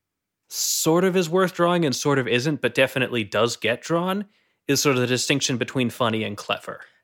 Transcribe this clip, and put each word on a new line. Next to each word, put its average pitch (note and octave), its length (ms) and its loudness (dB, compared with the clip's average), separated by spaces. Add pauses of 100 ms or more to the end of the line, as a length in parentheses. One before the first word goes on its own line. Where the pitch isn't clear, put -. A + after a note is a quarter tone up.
(480)
sort - 560 0
of F#3 120 2
is F3+ 120 0
worth F3+ 260 0
drawing F3 300 2
and C3+ 100 0
sort C#3 240 0
of B2 80 0
isn't, B2+ 340 0
but A#2+ 140 -2
definitely B2+ 480 0
does G#2+ 340 0
get A2+ 260 -2
drawn, F#3 420 -2 (420)
is C#3 140 2
sort C#3+ 160 2
of B2 60 2
the B2 40 2
distinction B2+ 520 0
between B2 320 -2
funny A2 340 -2
and G2+ 120 -8
clever. - 440 -8 (240)